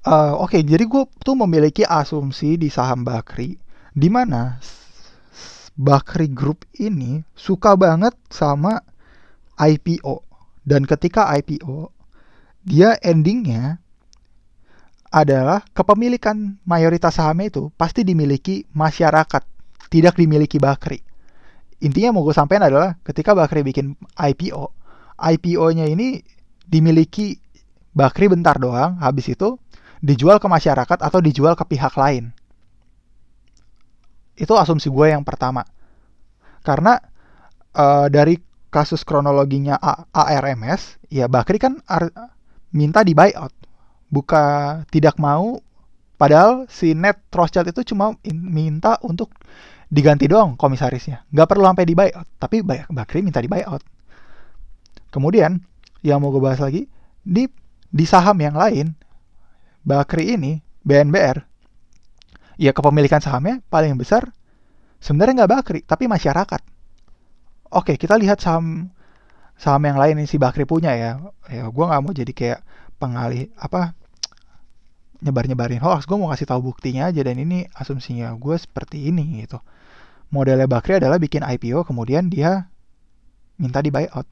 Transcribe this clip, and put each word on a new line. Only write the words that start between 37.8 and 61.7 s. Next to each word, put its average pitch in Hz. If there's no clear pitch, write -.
dari 151
kasus 151
kronologinya 139
A-, -
A 156
R 135
M 113
S, -
ya 135
Bakri 127
kan 262
ar-, 165
minta 156
di 170
buyout. 165
Buka, 147
tidak 156
mau, 160
padahal 202
si 165
Ned 190
Rothschild 170
itu 247
cuma 208
in-, 160
minta 160
untuk 190
diganti 147
doang 190
komisarisnya. 131
Nggak 156
perlu 196
sampai 185
di 165
buyout, 190
tapi 220
Bay-, 156
Bakri 156
minta 147
di 117
buyout. 170
Kemudian, 170
yang 143
mau 143
gue 135
bahas 135
lagi, 151
di, 208
di 151
saham 190
yang 147
lain, 160
Bakri 160
ini, 151
B 135
N 143
B 151
R, 139